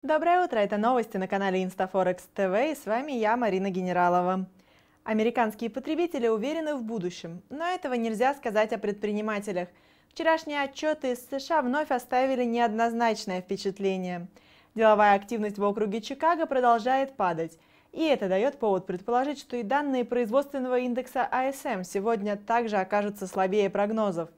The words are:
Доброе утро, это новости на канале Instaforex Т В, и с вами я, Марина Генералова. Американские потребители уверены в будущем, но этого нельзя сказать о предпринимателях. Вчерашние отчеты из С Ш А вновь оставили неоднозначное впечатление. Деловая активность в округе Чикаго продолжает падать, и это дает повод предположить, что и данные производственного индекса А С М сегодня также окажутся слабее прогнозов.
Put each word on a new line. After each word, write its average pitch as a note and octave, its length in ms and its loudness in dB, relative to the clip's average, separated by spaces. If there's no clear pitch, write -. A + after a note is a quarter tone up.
Доброе E4+ 380 4
утро, C#4+ 160 -2
это G3+ 160 0
новости A3+ 400 0
на F#3+ 100 -2
канале F#3+ 380 0
Instaforex F#3 560 0
Т G3 160 0
В, A3+ 220 2
и C#4+ 60 -4
с - 100 -14
вами B3 240 -2
я, A3+ 260 0
Марина G3 340 0
Генералова. F3+ 760 2
Американские A3 680 0
потребители D4 600 -2
уверены D4 480 -2
в B3 80 -6
будущем, F3+ 680 -8
но D4+ 160 -6
этого F4+ 280 -4
нельзя A3+ 400 0
сказать A3 380 0
о A3+ 60 -4
предпринимателях. G#3 920 -4
Вчерашние D#4+ 540 0
отчеты D4 480 -2
из B3 180 -6
С C#4 160 -6
Ш E4 140 2
А - 20 4
вновь C#4 300 0
оставили B3+ 540 0
неоднозначное A3+ 960 0
впечатление. F#3+ 880 -4
Деловая G#3+ 400 8
активность G#3 420 -4
в G3 60 0
округе G#3 360 0
Чикаго D#4 460 0
продолжает B3+ 720 2
падать, E3 420 -2
и D#4 140 -2
это B3+ 240 2
дает A3+ 320 0
повод F#3+ 260 0
предположить, A#3+ 540 -2
что - 160 -10
и A#3+ 80 -4
данные C4 400 0
производственного B3 720 0
индекса B3 500 -2
А C4 240 0
С C4+ 140 -8
М G#3 160 -4
сегодня G#3 540 -2
также A3+ 400 0
окажутся G3+ 500 0
слабее G3 440 2
прогнозов. G3+ 680 0